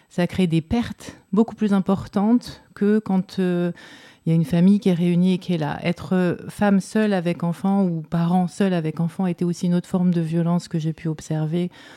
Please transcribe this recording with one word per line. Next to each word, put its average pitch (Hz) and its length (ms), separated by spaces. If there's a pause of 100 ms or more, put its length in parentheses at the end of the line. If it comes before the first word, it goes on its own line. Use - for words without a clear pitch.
ça 175 180
crée 185 200
des 165 140
pertes - 560 (160)
beaucoup 220 220
plus 214 180
importantes 202 880 (120)
que 208 240
quand, 190 400
euh, 175 320 (560)
il 165 40
y - 20
a 165 40
une 165 100
famille 185 340
qui 202 80
est 180 60
réunie 175 400
et 175 40
qui 180 140
est 175 60
là. 147 240
Être 175 560 (100)
femme 202 320
seule 214 320
avec 175 300
enfant 190 420
ou 170 160
parent 170 480
seul 196 240
avec 160 280
enfant 170 260
était 175 180
aussi 175 220
une 175 80
autre 175 140
forme 180 260
de 170 80
violence 170 440
que 170 120
j'ai 156 160
pu - 140
observer, 156 600 (260)